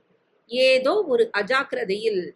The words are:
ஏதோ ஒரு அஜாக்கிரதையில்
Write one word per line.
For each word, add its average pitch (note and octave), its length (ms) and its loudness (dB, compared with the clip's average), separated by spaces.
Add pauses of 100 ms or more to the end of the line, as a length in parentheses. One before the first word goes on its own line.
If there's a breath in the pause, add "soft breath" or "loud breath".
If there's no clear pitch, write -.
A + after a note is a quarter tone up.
(500)
ஏதோ C4 420 2 (120)
ஒரு A#3+ 200 2 (140)
அஜாக்கிரதையில் A3 840 -2 (160)